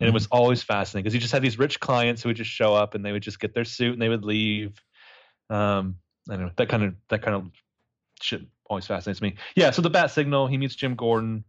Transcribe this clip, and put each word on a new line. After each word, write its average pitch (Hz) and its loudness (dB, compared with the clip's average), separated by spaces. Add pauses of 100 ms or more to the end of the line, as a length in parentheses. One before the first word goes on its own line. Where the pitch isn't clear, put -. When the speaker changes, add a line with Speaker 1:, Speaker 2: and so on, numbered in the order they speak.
Speaker 1:
And 117 4
it 110 4
was 104 2
Speaker 2:
Mm-hmm. 123 0
Speaker 1:
always 123 4
fascinating 98 -2
'cause 107 0
he 120 0
just 117 -4
had 135 2
these 117 0
rich 143 0
clients 120 0
who 123 -2
would 113 0
just 113 -8
show 107 2
up 104 2
and 101 -6
they 104 -4
would 104 -4
just - -10
get - -6
their 120 -2
suit 120 -2
and 117 -4
they 117 2
would 110 -2
leave. 107 -2 (760)
Um, 101 0 (340)
I 104 -6
don't 92 -4
know, 85 -8
that 117 2
kind 113 2
of, 92 -2 (120)
that 110 -2
kind 104 -2
of 95 -10 (720)
shit 101 -6 (280)
always 95 -4
fascinates 95 -6
me. 98 -2 (200)
Yeah, 160 6
so 175 0
the 170 4
Bat 160 4
Signal, 143 2
he 135 -2
meets 135 -4
Jim 127 -4
Gordon. 113 0